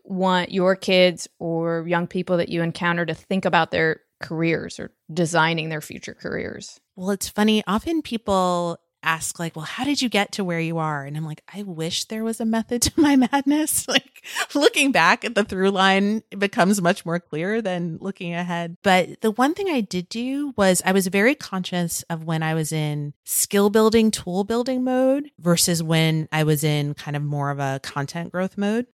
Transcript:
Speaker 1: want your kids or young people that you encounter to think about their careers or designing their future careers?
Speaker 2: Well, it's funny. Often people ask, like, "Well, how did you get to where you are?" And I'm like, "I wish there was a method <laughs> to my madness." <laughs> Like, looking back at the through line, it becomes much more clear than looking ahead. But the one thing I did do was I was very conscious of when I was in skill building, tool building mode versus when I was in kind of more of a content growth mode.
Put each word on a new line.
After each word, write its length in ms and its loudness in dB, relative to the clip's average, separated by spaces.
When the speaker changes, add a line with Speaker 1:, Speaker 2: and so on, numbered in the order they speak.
Speaker 1:
want 480 0
your 240 2
kids 520 2
or 500 -2
young 200 0
people 300 -2
that 120 -2
you 140 -2
encounter 420 -2
to 80 -4
think 320 -4
about 240 2
their 320 0
careers 600 -4
or 120 -12
designing 560 0
their 120 -6
future 340 -14
careers? 640 -10
Speaker 2:
Well, 160 -4
it's 180 -6
funny. 380 2
Often 340 -2
people 760 -2
ask, 360 -2
like, 160 -6
"Well, 100 -12
how 180 -8
did 180 0
you 80 -2
get 240 0
to 100 -4
where 160 -2
you 200 -2
are?" 260 -4
And 100 -10
I'm 100 -6
like, 180 -12
"I 80 -10
wish 440 -6
there 180 -6
was 160 -4
a 60 -2
method 360 0
<laughs> 20 2
to 160 0
my 160 6
madness." 720 2
<laughs> 0 -
Like, 380 -4
looking 360 4
back 320 4
at 120 -6
the 100 2
through 240 0
line, 640 2
it 80 -12
becomes 420 2
much 240 2
more 140 -2
clear 420 -4
than 400 -4
looking 320 -8
ahead. 500 -6
But 380 2
the 100 2
one 220 2
thing 160 -2
I 120 2
did 280 -6
do 480 -6
was 260 4
I 80 2
was 140 2
very 300 2
conscious 760 -4
of 140 -6
when 180 -2
I 140 0
was 160 -2
in 420 -2
skill 440 2
building, 400 6
tool 340 -2
building 400 -2
mode 460 2
versus 440 2
when 480 2
I 120 0
was 200 2
in 320 0
kind 200 -8
of 60 -4
more 300 -2
of 80 -6
a 240 -2
content 480 -8
growth 260 -4
mode. 300 -2